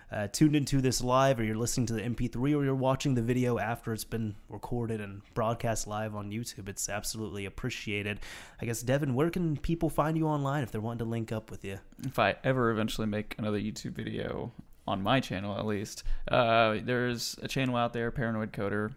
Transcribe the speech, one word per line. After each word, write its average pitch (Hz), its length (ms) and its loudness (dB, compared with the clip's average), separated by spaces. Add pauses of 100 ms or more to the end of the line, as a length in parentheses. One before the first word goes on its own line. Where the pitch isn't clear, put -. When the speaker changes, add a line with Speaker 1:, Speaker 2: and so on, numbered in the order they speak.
(120)
Speaker 1:
uh, 104 160 -2
tuned 151 260 6
into 139 260 4
this 123 220 2
live 131 380 6
or - 20 2
you're 110 140 2
listening 117 300 0
to 113 80 0
the 107 100 0
M 120 100 -2
P 123 140 0
three 135 260 2
or 143 80 4
you're 135 140 2
watching 131 400 2
the 117 60 4
video 123 360 2
after 113 340 -4
it's 107 120 -4
been 110 320 -4 (120)
recorded 113 520 -4
and 101 220 -10 (120)
broadcast 113 540 0
live 107 260 -2
on 104 160 -6
YouTube. 110 380 -6
It's - 200 -6
absolutely 101 580 -4
appreciated. 104 720 -4 (420)
I 113 40 -4
guess, 117 160 -4
Devin, 135 320 2
where 151 160 4
can 165 260 0
people 165 340 0
find 160 260 2
you 160 120 2
online 143 340 0
if 113 80 -4
they're 110 100 -4
wanting 117 240 -4
to 113 60 -2
link 113 220 -2
up 110 180 -6
with 98 140 -10
you? 98 160 -8 (240)
Speaker 2:
If 131 160 0
I 98 240 6
ever 127 260 4
eventually 110 380 0
make 107 300 -4
another 107 200 0
YouTube 107 380 -6
video, - 560 -6 (340)
on 98 160 0
my 123 180 4
channel 101 380 -4
at 107 80 -4
least, 107 360 -4 (260)
uh, 113 540 4
there's 120 600 -2
a 110 60 -8
channel 127 280 0
out 120 160 0
there, 117 180 -2
Paranoid 113 440 -2
Coder. 107 420 -2